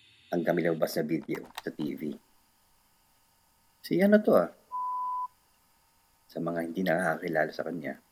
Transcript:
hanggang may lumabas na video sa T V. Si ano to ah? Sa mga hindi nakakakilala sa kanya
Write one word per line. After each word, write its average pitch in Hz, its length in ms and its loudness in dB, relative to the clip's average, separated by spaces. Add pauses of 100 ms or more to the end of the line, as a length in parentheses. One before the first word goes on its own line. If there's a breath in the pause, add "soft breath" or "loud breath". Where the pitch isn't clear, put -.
(340)
hanggang 85 240 0
may 82 80 0
lumabas 82 320 0
na 80 80 -2
video 76 400 -4 (160)
sa - 80 -8
T - 80 -16 (160)
V. 67 80 -10 (1800)
Si 170 240 2
ano 208 160 8
to 214 160 4
ah? 92 160 4 (1800)
Sa - 160 -8
mga 82 240 -4
hindi 82 160 -4
nakakakilala 80 720 0
sa - 80 -8
kanya 73 320 -6 (180)